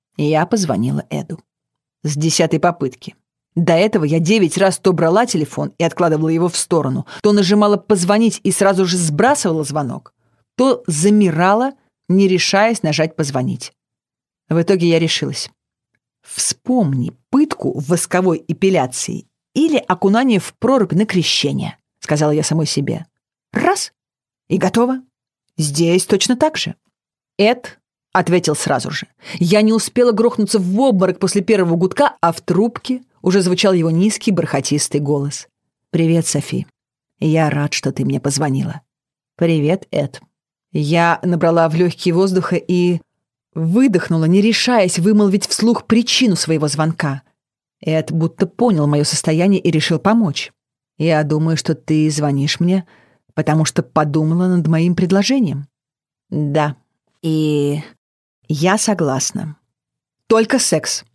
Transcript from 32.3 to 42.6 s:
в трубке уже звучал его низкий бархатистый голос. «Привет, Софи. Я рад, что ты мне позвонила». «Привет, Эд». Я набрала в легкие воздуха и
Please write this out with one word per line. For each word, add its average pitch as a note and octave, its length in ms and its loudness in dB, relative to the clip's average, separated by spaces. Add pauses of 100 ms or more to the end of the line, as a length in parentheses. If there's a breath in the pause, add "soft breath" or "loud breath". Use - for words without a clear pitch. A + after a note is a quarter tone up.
в E3+ 100 -10
трубке A#3 640 -2 (180)
уже F#3 200 2
звучал F3+ 320 2
его E3 180 2
низкий G3+ 400 0
бархатистый D3 680 -2
голос. C#3+ 480 -4 (440)
«Привет, E3 360 2
Софи. - 400 -6 (520)
Я D#3 300 2
рад, D3 240 -2
что - 180 -4
ты C#3 140 -4
мне C#3 140 -2
позвонила». C3+ 600 -4 (540)
«Привет, E3 560 0
Эд». - 300 -6 (500)
Я E3 520 0
набрала E3+ 440 2
в D#3 80 -2
легкие F3 380 0
воздуха F#3 420 0
и F3+ 460 0 (520)